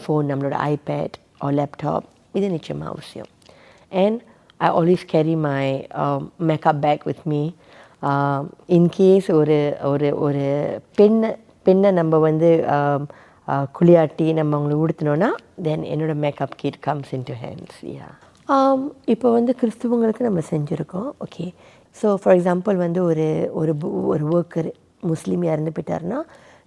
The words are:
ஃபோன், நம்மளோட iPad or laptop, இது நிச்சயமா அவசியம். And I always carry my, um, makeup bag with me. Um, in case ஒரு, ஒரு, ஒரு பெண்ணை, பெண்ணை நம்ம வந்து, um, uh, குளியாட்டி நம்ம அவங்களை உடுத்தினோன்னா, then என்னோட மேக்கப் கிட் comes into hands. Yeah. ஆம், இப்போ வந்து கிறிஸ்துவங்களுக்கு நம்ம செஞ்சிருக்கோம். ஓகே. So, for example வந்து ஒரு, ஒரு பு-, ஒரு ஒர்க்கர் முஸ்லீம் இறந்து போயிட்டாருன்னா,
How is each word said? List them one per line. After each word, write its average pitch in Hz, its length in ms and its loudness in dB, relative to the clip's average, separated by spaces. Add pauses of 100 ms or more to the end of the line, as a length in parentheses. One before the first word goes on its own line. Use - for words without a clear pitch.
ஃபோன், 147 260 0
நம்மளோட 139 420 -2
iPad 147 320 -6 (320)
or 143 100 -4
laptop, 143 480 -4 (340)
இது 202 160 -2
நிச்சயமா 151 360 -6
அவசியம். - 420 -14 (640)
And 202 300 0 (360)
I 165 140 2
always 175 280 4 (140)
carry 160 240 2
my, 139 500 -2 (120)
um, 143 320 -2 (100)
makeup 156 400 0
bag 151 240 2
with 147 260 -6
me. 151 240 -2 (480)
Um, 143 440 -2 (240)
in 175 260 6
case 190 360 4
ஒரு, 151 500 2
ஒரு, 143 360 0
ஒரு 143 600 -2 (140)
பெண்ணை, 220 400 4 (280)
பெண்ணை 190 280 4
நம்ம 160 280 4
வந்து, 156 500 4
um, 143 380 0 (420)
uh, 139 160 -2 (160)
குளியாட்டி 165 520 6
நம்ம 151 260 0
அவங்களை 147 140 -2
உடுத்தினோன்னா, 156 540 0 (360)
then 156 200 -4
என்னோட 156 320 -4
மேக்கப் 147 420 -4
கிட் 139 200 -6 (100)
comes 143 240 -4
into 131 240 -8 (100)
hands. - 400 -16
Yeah. - 420 -16 (220)
ஆம், 269 460 2 (120)
இப்போ 233 260 2
வந்து 240 300 2
கிறிஸ்துவங்களுக்கு 226 600 -2
நம்ம 214 200 0 (100)
செஞ்சிருக்கோம். 160 600 -6 (100)
ஓகே. - 340 -12 (360)
So, 208 260 0
for 190 200 4
example 180 380 0
வந்து 180 300 0
ஒரு, 160 500 0
ஒரு 160 200 0
பு-, 185 300 -4
ஒரு 151 240 0
ஒர்க்கர் 170 440 -2 (280)
முஸ்லீம் 175 420 -4
இறந்து 160 380 -2
போயிட்டாருன்னா, 170 400 -6 (460)